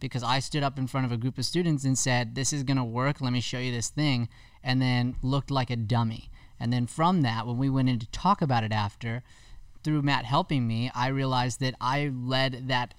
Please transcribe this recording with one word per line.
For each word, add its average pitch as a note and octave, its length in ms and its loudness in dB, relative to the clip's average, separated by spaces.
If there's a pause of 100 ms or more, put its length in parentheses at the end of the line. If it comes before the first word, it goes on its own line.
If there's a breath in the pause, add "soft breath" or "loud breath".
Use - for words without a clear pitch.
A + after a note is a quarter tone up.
because B2+ 220 -4
I B2 160 2
stood C#3+ 240 -2
up C#3 160 0
in C3 80 -2
front C3 200 0
of A#2+ 60 -2
a A#2+ 40 0
group A#2+ 220 -2
of A#2+ 60 -2
students D#3+ 400 0
and C3 140 2
said, B2 360 0
"This C3+ 180 -2
is C#3+ 100 -2
gonna C3 220 2
work, B2 360 -2
let B2 120 0
me B2 80 2
show B2 180 -4
you B2+ 140 -2
this A#2+ 180 -2
thing," C3+ 380 0 (340 loud breath)
and B2+ 180 2
then B2 420 2
looked C3 280 0
like C3 200 0
a B2 60 -2
dummy. A#2 540 0 (300 soft breath)
And A#2+ 120 0
then B2 140 2
from E3+ 360 2
that, A2+ 240 0
when A#2+ 120 -2
we C3+ 100 2
went C3 200 4
in B2 100 2
to A2+ 120 -8
talk - 320 2
about B2 220 2
it G#2+ 80 -2
after, A2 500 -2 (640 soft breath)
through D3+ 180 2
Matt C3+ 220 2
helping C3+ 420 2
me, A2+ 260 -2
I A#2+ 140 -2
realized C3 540 0
that B2+ 200 -2
I C#3+ 320 0
led B2+ 540 -2
that B2 320 -2